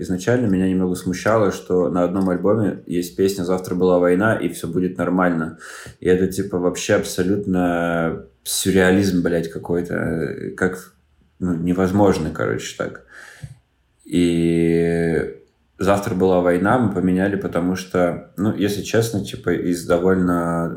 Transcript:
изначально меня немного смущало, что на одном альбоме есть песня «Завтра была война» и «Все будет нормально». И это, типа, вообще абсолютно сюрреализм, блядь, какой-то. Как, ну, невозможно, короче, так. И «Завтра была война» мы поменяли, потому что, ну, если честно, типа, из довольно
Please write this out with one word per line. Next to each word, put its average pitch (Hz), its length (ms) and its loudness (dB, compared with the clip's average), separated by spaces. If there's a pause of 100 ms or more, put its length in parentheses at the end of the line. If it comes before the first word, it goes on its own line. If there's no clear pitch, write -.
изначально 113 420 0
меня 92 240 2
немного 92 240 0
смущало, 95 580 0
что 90 380 0
на 87 140 0
одном 92 260 0
альбоме 98 560 0
есть 87 300 -4
песня 95 280 0
«Завтра 90 300 -2
была 90 240 4
война» 90 380 4
и - 140 -2
«Все - 180 -10
будет 90 320 -2
нормально». 87 580 0 (420)
И 80 80 -6
это, 92 200 4
типа, 95 320 -4
вообще 90 340 -2
абсолютно 87 1300 -2 (220)
сюрреализм, 92 800 2
блядь, 85 260 0
какой-то. 85 1040 -4
Как, - 380 -4 (460)
ну, 87 160 -2
невозможно, 90 720 2
короче, 55 480 -6
так. - 280 -10 (1000)
И 85 1300 2 (480)
«Завтра 98 360 0
была 92 260 4
война» 90 360 2
мы 107 160 2
поменяли, 92 420 0
потому 90 400 -2
что, 90 640 -2
ну, 104 180 0
если 98 280 -2
честно, 107 420 0
типа, - 280 -8
из 87 340 -2
довольно 87 880 0